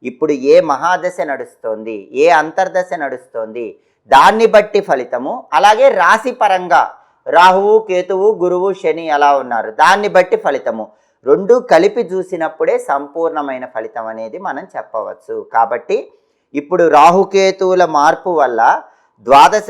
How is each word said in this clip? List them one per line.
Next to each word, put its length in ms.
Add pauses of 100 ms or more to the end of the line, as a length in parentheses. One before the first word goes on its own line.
ఇప్పుడు 300
ఏ 280
మహాదశ 640
నడుస్తోంది, 880
ఏ 160
అంతర్దశ 680
నడుస్తోంది, 840 (280)
దాన్ని 400
బట్టి 340
ఫలితము. 720
అలాగే 360
రాశి 420
పరంగా 640 (320)
రాహువు, 520
కేతువు, 560
గురువు, 380
శని 340
ఎలా 300
ఉన్నారు 340
దాన్ని 380
బట్టి 280
ఫలితము. 520 (380)
రెండూ 340
కలిపి 400
చూసినప్పుడే 760
సంపూర్ణమైన 880
ఫలితం 400
అనేది 320
మనం 280 (100)
చెప్పవచ్చు. 800
కాబట్టి 580 (420)
ఇప్పుడు 340
రాహుకేతువుల 960
మార్పు 460
వల్ల 520 (380)
ద్వాదశ 500